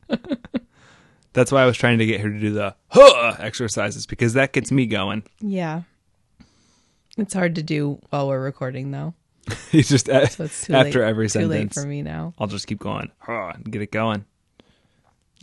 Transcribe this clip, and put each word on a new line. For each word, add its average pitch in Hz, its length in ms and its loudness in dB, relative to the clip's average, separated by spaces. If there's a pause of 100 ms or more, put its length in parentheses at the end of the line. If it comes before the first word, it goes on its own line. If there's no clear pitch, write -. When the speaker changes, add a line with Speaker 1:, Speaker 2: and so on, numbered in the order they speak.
Speaker 1:
<laughs> - 1200 -10
Speaker 2:
That's 127 180 2
why 135 100 4
I 127 60 6
was 120 100 2
trying 120 220 2
to 110 80 2
get 104 140 0
her 107 100 -4
to 104 80 -8
do 107 120 -2
the 101 240 -4 (120)
"huh" 123 500 8
exercises, 107 720 -6
because 117 260 0
that 135 200 2
gets 127 180 -2
me 135 160 4
going. 104 340 -2 (180)
Speaker 1:
Yeah. 175 440 -4 (1300)
It's 202 200 -6
hard 175 200 0
to 165 80 -4
do 147 360 -4 (100)
while 143 180 -2
we're 135 160 -2
recording, 135 460 -8
though. 143 240 -8 (280)
Speaker 2:
<laughs> - 300 -12
He's 156 160 6
just 143 220 2
a-, 135 220 2
Speaker 1:
So 165 140 -10
it's - 200 -10
too 139 80 -2
Speaker 2:
after 127 280 4
Speaker 1:
late, 107 80 2
Speaker 2:
every 110 200 0
Speaker 1:
too 107 180 0
late 101 100 -2 (160)
Speaker 2:
sentence, - 0 - (100)
Speaker 1:
for 143 40 -8
me 143 140 -8
now. 160 380 -10
Speaker 2:
I'll - 80 -2
just 101 180 -8
keep 104 140 -6
going, 104 400 -8
"Huh," 104 340 -8
and 110 180 -14
get 107 120 -6
it 101 80 -10
going. 107 340 -2 (1160)